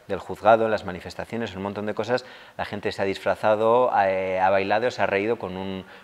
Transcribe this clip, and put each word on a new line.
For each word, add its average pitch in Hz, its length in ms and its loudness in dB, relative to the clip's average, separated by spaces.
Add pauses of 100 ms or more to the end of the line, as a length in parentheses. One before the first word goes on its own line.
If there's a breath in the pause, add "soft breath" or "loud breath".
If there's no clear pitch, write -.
del 95 140 -4
juzgado, 110 460 4
en 110 40 0
las 101 160 -2
manifestaciones, 92 720 -8
un 95 60 -8
montón 101 220 -6
de 107 100 -4
cosas, 120 300 -2 (320 loud breath)
la - 80 -6
gente 104 280 -6
se 107 100 -4
ha - 20 0
disfrazado, 107 880 2
ha, 98 160 4
eh, 92 320 0
ha 92 80 4
bailado, 101 440 2
se 107 100 -2
ha 98 40 2
reído 101 320 0
con 92 180 -8
un, 95 280 -8 (200 loud breath)